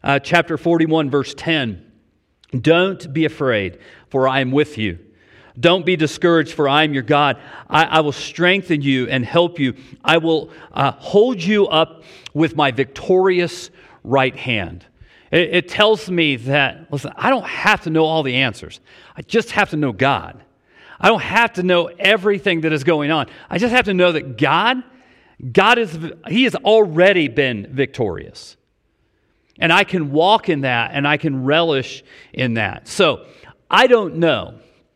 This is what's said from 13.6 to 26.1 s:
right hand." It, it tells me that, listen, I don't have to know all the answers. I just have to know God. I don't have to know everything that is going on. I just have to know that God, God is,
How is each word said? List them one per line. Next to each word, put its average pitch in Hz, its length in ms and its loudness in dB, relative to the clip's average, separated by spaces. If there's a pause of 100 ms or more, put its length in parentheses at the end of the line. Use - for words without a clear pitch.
right 131 320 0
hand." 90 500 -6 (440)
It, 165 240 0
it 180 140 -2
tells 208 420 0
me 160 280 0
that, 135 520 -2
listen, 143 280 -8
I 226 120 0
don't 254 160 0
have - 360 0
to 165 80 -6
know 160 160 2
all 156 180 0
the 127 120 -2
answers. 127 440 -4 (380)
I - 60 -16
just - 280 -2
have 208 200 0
to 165 40 -6
know 147 160 -2
God. 127 500 -4 (600)
I 190 80 4
don't 220 120 2
have 226 320 0
to 180 100 -6
know 175 240 2
everything 196 720 0
that 160 100 0
is 139 140 -4
going 151 260 0
on. 151 160 -2 (220)
I 175 80 -4
just 226 160 0
have 247 120 4
to 202 80 -2
know 180 200 4
that 135 240 -8
God, 190 460 2 (680)
God 220 280 4
is, 165 200 -4 (300)